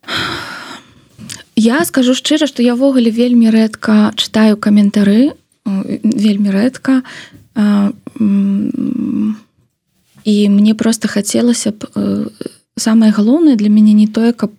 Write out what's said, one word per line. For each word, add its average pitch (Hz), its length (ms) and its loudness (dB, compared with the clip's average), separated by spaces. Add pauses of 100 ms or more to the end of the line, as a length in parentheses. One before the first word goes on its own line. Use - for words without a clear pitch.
(1600)
Я 233 300 2
скажу 254 280 0
шчыра, 302 340 -2
што 285 140 -6
я 240 160 2
ўвогуле 254 320 2
вельмі 233 400 2
рэдка 214 640 0
чытаю 220 480 0
каментары, 208 720 2
э, - 680 -8
вельмі 202 500 0
рэдка. 254 480 -2 (560)
А, 208 320 2 (320)
м, 208 1160 -2 (840)
і 208 260 0
мне 208 280 2
проста 220 320 -2
хацелася 226 640 -2
б, - 220 -14
э, 208 340 -4 (480)
самае 220 320 2
галоўнае 247 480 2
для 208 160 0
мяне 214 240 6
не 214 100 4
тое, 226 300 0
каб, 214 220 -6